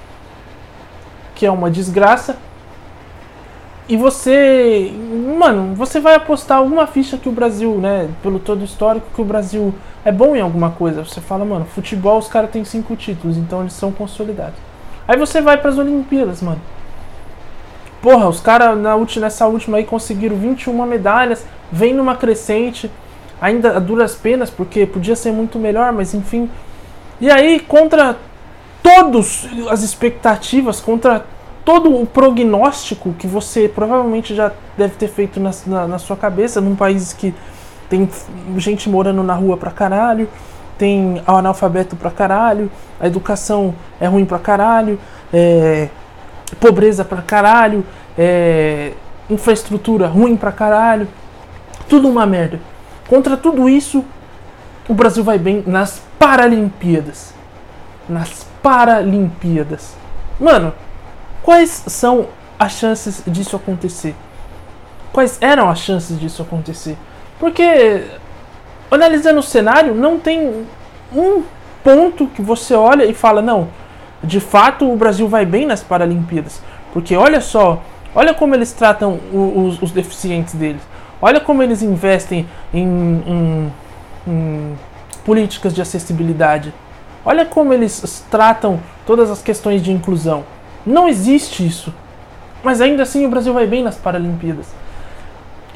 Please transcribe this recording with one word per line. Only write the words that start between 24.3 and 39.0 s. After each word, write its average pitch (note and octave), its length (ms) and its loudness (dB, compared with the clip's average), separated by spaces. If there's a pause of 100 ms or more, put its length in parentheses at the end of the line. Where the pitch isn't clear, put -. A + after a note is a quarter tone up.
porque G3 340 -2
podia G3 320 -2
ser A#3 160 -4
muito A3+ 260 -4
melhor, A3 340 0
mas G3 200 -4
enfim. A#3 380 -4 (680)
E B3+ 100 4
aí, D4+ 300 6
contra D4+ 560 4 (640)
todas B3 640 6 (220)
as A3 120 0
expectativas, A#3 1000 -2
contra A3+ 440 0 (400)
todo D#4+ 360 6
o A#3 60 0
prognóstico A#3 1080 2
que E3+ 120 -10
você G#3 420 -2
provavelmente A3 680 -2
já G#3 160 0 (260)
deve G3+ 160 0
ter G#3 140 -4
feito G3+ 320 -4
na, F#3+ 100 -2 (160)
na, F#3 220 -4
na F3+ 100 -6
sua G3 180 -8
cabeça, G#3 440 -2
num G3 160 0
país G3 360 -2
que F#3 220 -6 (540)
tem F#3+ 200 0 (480)
gente G#3 320 -4
morando F#3+ 360 0